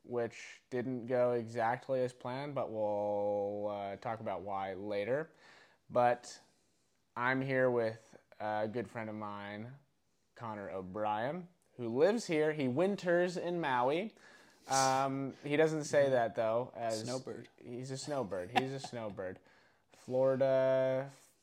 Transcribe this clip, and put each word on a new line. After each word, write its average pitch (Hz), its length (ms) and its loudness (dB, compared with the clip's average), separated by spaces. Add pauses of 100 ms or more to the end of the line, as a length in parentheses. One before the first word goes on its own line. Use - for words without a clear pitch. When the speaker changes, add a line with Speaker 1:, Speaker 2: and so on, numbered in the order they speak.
Speaker 1:
which - 560 -6 (100)
didn't 123 360 -4
go 123 260 2
exactly 120 680 0
as 123 100 0
planned, 135 420 -8
but 127 160 -2
we'll, 104 1040 0
uh, 101 220 -6
talk 110 240 -6
about 98 220 -6
why 98 320 -4
later. 104 560 -2 (600)
But 120 480 2 (800)
I'm 127 240 2
here 131 300 4
with 117 280 0 (400)
a 107 300 -2
good 110 200 -4
friend 110 200 -8
of 107 80 -8
mine, 104 500 -8 (680)
Connor 104 340 -8
O'Brien, 107 800 -2 (280)
who 120 120 -4
lives 165 380 4
here. 156 260 2
He 147 160 0
winters 175 680 2
in 175 240 -2
Maui. 147 540 2 (560)
Um, 135 720 2
he 147 140 0
doesn't 156 280 4
say 143 260 4
that, 117 260 2
though. 117 400 0
As 110 240 -2
Speaker 2:
Snowbird. 123 560 -6
Speaker 1:
He's 127 340 -10
a 131 80 -6
snowbird. 101 600 -4
He's 135 140 -2
a 135 60 -8
snowbird. 101 600 -8 (640)
Florida 131 1080 4 (320)